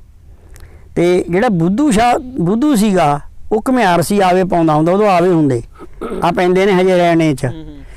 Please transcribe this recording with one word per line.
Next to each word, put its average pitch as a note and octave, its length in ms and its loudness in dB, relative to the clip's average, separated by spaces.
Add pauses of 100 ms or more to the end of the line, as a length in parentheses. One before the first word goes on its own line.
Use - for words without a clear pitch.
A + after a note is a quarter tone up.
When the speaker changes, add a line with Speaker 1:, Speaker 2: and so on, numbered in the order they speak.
(960)
Speaker 1:
ਤੇ F3 340 2
ਜਿਹੜਾ G3+ 180 0
ਬੁੱਧੂ G3+ 420 0
ਸ਼ਾਹ, A#3+ 280 2
ਬੁੱਧੂ B3+ 560 -2
ਸੀਗਾ, F3+ 460 2 (320)
ਉਹ A3 160 -2
ਘੁਮਿਆਰ G3 340 2
ਸੀ, G3+ 180 0
ਆਵੇ F#3 240 2
ਪਾਉਂਦਾ E3+ 300 0
ਹੁੰਦਾ, D#3+ 180 2
ਉਦੋਂ G3+ 180 2
ਆਵੇ F3 180 2
ਹੁੰਦੇ, C#3+ 340 0 (600)
ਆ E3+ 100 0
ਪੈਂਦੇ F3+ 340 0
ਨੇ G#3 60 2
ਹਜੇ F#3 240 2
ਰਹਿਣੇ E3 380 2
'ਚ। C3 120 -6
Speaker 2:
ਹੂੰ, D#3 180 -8
ਹੂੰ। D3+ 120 -16 (200)